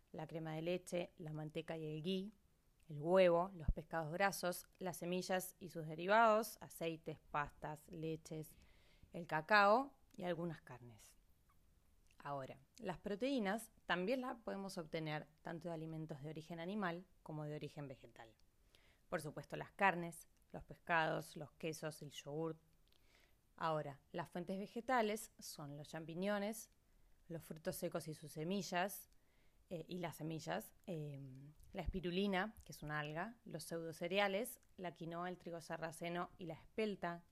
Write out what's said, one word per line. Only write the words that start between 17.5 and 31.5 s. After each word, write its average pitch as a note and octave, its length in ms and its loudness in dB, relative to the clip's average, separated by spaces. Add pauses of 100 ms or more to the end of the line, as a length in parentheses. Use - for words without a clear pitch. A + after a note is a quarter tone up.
origen D3 320 -8
vegetal. A#2+ 460 -14 (760)
Por F3 120 0
supuesto, D3 360 -8
las D3+ 160 -6
carnes, E3+ 540 2 (260)
los - 120 -8
pescados, D#3+ 720 2
los D3+ 160 -10
quesos, D#3 480 -4
el D3 120 -12
yogur. D#3+ 460 -4 (1000)
Ahora, D3+ 440 0 (120)
las E3+ 180 -2
fuentes F#3 280 -2
vegetales A3 800 2
son D3 380 -10
los D3 120 -10
champiñones, G3 800 -2 (580)
los E3 140 -6
frutos E3 340 -4
secos D#3+ 320 -2
y D#3 60 -4
sus D3+ 180 -14
semillas, F3+ 800 0 (580)
eh, E3+ 200 -6
y F3+ 100 -4
las E3+ 180 -4
semillas, D#3+ 560 -4 (140)
eh, D3 340 -6 (520)